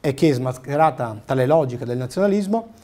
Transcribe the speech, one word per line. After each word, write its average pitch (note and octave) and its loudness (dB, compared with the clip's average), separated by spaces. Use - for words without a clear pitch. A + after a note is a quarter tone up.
è C#3 -2
che, D#3 4
smascherata C3 -2
tale C3 0
logica C3 2
del A#2+ -4
nazionalismo, G3+ -2